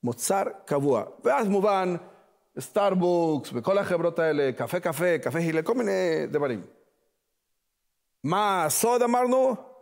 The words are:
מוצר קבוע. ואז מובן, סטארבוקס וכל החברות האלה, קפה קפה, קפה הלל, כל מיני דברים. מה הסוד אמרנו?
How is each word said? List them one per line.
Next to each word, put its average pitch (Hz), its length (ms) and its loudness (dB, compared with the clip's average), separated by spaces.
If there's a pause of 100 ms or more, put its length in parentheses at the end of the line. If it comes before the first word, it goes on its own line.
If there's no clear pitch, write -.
מוצר 190 400 -2 (220)
קבוע. 139 400 0 (200)
ואז 254 240 2
מובן, 190 480 0 (640)
סטארבוקס 175 920 0
וכל 175 240 0
החברות 170 400 -2
האלה, 147 340 0
קפה 131 280 -4
קפה, 170 380 0
קפה 135 200 -4
הלל, 160 240 0
כל 160 120 0
מיני 185 560 0
דברים. 135 320 -2 (1600)
מה 190 400 0
הסוד 233 380 2
אמרנו? 247 520 2 (280)